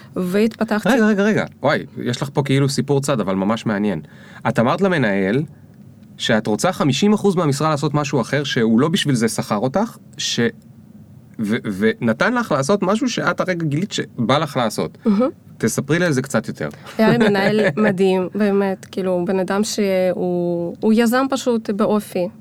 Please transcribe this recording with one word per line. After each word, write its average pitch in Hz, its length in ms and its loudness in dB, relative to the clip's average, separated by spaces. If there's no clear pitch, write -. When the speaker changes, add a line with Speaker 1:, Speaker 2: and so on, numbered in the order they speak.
Speaker 1:
והתפתחתי. 208 760 0
Speaker 2:
רגע, 220 160 4
רגע, 208 180 2
רגע, 185 220 0
וואי, 127 220 0
יש 123 240 -4
לך 143 120 -4
פה 147 100 0
כאילו 139 260 2
סיפור 139 320 0
צד, 139 180 0
אבל 95 160 -2
ממש 98 300 0
מעניין. 101 360 0
את - 120 0
אמרת 131 220 2
למנהל 117 600 2
שאת 110 300 0
רוצה 110 240 0
חמישים 196 420 2
אחוז 202 220 2
מהמשרה 151 340 0
לעשות 147 240 0
משהו 143 280 0
אחר, 139 220 -2
שהוא 113 360 2
לא 143 80 4
בשביל 147 280 0
זה 113 120 2
שכר - 300 -4
אותך, 135 400 -2
ש-, - 220 -4
ו-, 110 160 -2
ונתן 110 560 0
לך 240 180 -2
לעשות 202 320 0
משהו 220 260 0
שאת 160 320 -2
הרגע 170 240 -2
גילית 156 260 -2
שבא 127 460 -2
לך 156 200 -4
לעשות. 104 480 -2
Speaker 1:
מהמם. 226 240 2
Speaker 2:
תספרי - 420 0
לי 180 60 2
על 170 60 2
זה 131 100 0
קצת - 260 -2
יותר. - 220 -8
Speaker 1:
היה 220 120 6
לי - 80 4
מנהל 208 420 2
Speaker 2:
<laughs> 214 140 2
Speaker 1:
מדהים, 185 480 2
באמת, 196 560 0
כאילו, 185 360 -2
בן 190 120 0
אדם 196 240 0
שהוא, 180 1160 -2
הוא 220 160 2
יזם 240 340 2
פשוט 247 400 -2
באופי. 208 580 0